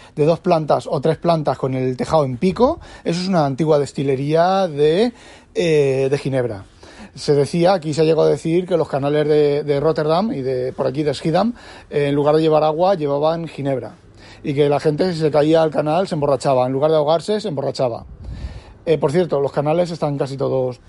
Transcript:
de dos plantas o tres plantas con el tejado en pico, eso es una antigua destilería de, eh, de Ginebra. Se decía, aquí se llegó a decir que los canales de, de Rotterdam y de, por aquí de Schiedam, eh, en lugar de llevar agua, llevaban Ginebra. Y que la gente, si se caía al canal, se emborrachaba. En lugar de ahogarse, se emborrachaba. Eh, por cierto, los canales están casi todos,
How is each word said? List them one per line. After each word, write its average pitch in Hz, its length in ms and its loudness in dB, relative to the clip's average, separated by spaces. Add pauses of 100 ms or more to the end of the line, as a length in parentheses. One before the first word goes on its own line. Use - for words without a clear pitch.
(160)
de 147 100 0
dos 160 140 2
plantas 156 500 0
o 160 120 0
tres 156 160 2
plantas 156 380 0
con 131 200 -4
el 131 200 -2
tejado 151 300 0
en 127 120 -4
pico, 190 420 2 (240)
eso 170 180 -4
es 185 60 -4
una 175 180 2
antigua 156 320 2
destilería 151 880 0
de, 156 460 2 (400)
eh, 139 560 2
de 139 80 0
Ginebra. 120 480 -4 (480)
Se 147 220 0
decía, 170 380 2
aquí 156 200 -2
se 156 120 2
llegó 160 180 4
a 160 40 4
decir 165 380 0
que 180 100 -2
los 156 140 0
canales 147 380 0
de, 151 360 2
de 143 160 0
Rotterdam 160 540 0
y 143 80 -6
de, 127 320 -4
por 135 140 -4
aquí 135 160 -2
de 147 100 0
Schiedam, 180 400 0 (380)
eh, 147 160 0
en 143 80 0
lugar 147 200 4
de 156 60 4
llevar 156 220 4
agua, 165 320 2
llevaban 156 520 -2
Ginebra. 135 500 -6 (440)
Y 147 140 -6
que 143 120 4
la 143 120 2
gente, 156 340 0
si 160 60 -6
se 156 100 0
caía 151 320 4
al 160 80 2
canal, 151 380 -2
se 180 80 -6
emborrachaba. 139 500 0
En 131 80 -2
lugar 139 160 0
de 160 80 2
ahogarse, 160 420 0
se 208 100 -6
emborrachaba. 135 580 -4 (800)
Eh, 160 120 2
por 151 140 -2
cierto, 160 280 0
los 139 120 -2
canales 160 400 -2
están 151 260 -4
casi 139 180 -4
todos, 131 540 -4